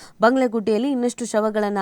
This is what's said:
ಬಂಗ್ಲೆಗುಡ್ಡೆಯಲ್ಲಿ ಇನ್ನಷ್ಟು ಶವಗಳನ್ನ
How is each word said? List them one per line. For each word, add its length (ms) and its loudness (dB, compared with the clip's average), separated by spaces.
ಬಂಗ್ಲೆಗುಡ್ಡೆಯಲ್ಲಿ 680 2
ಇನ್ನಷ್ಟು 360 -2
ಶವಗಳನ್ನ 560 -2